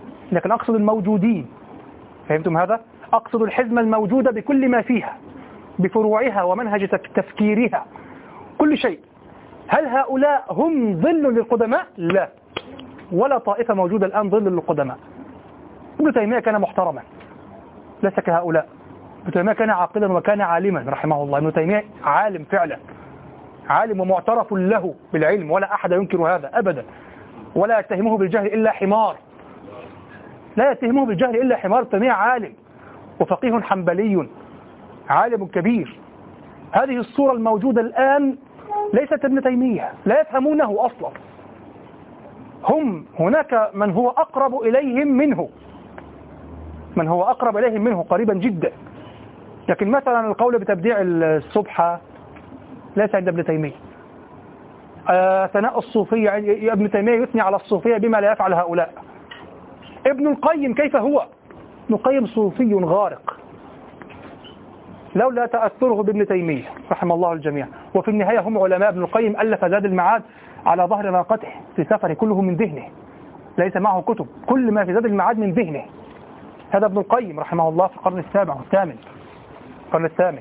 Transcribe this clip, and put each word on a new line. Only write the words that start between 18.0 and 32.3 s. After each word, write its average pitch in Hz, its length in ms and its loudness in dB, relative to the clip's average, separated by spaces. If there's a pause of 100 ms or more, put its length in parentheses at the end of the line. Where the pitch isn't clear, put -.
ليس 196 100 0
كهؤلاء. 170 560 0 (540)
ابن 175 80 -8
تيمية 190 220 2
كان 220 160 0
عاقلا 190 440 0
وكان 202 280 0
عالما 170 460 0
رحمه 143 360 -2
الله. 139 140 -2
ابن 156 160 0
تيمية 196 300 0 (200)
عالم 175 400 0
فعلا، 175 340 -2 (920)
عالم 190 300 0
ومعترف 202 540 0
له 185 420 0 (180)
بالعلم، 160 380 0
ولا 196 220 0
أحد 196 180 -2
ينكر 180 440 2
هذا 139 180 -6
أبدا. 170 300 0 (720)
ولا 208 240 2
يتهمه 214 380 0
بالجهل 190 280 0
إلا 220 260 0
حمار، 202 440 0 (1400)
لا 262 160 4
يتهمه 254 340 2
بالجهل 226 300 0
إلا 247 220 2
حمار. 214 240 2
ابن 247 80 -4
تيمية 226 220 2
عالم 214 420 0 (680)